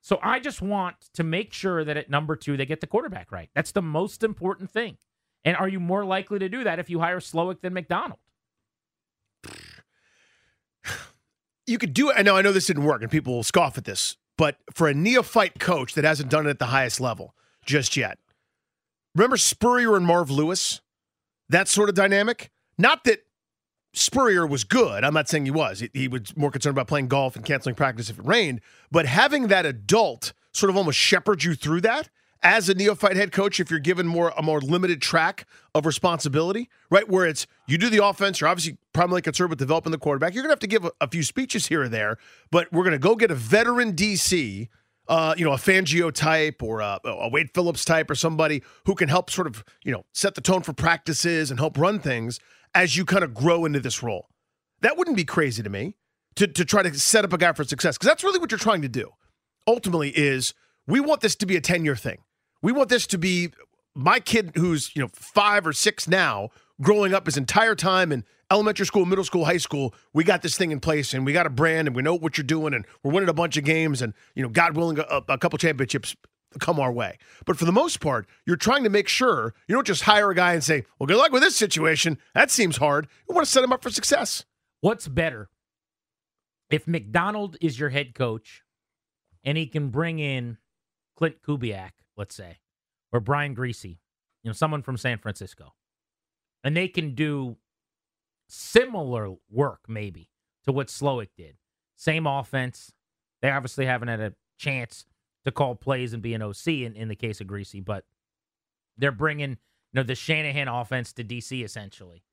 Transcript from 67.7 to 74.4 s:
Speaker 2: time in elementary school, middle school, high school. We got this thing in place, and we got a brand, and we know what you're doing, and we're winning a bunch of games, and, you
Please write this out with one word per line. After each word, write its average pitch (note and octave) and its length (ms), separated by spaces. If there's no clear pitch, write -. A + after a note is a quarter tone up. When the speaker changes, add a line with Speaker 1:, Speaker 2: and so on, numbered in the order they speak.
Speaker 2:
time F#3 360
in B2 140
elementary G#3 340
school, F#3+ 200
middle F#3 180
school, E3+ 220
high F3 120
school. C#3 360
We D#3 120
got F3+ 160
this - 160
thing E3+ 140
in C#3+ 100
place, D3+ 320
and C3 120
we C#3 60
got E3 140
a D#3 40
brand, D#3+ 380
and B2 80
we B2+ 60
know D#3+ 140
what D#3+ 220
you're D3+ 60
doing, D3+ 300
and A2 120
we're C#3 80
winning F#3 180
a D#3+ 40
bunch D#3+ 220
of D3+ 80
games, D#3 380
and, A2+ 120
you C3 80